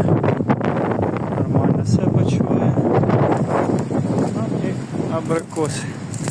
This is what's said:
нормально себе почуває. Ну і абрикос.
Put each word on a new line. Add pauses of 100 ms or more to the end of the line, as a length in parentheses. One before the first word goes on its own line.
(1400)
нормально
себе
почуває. (1600)
Ну (180)
і
абрикос. (480)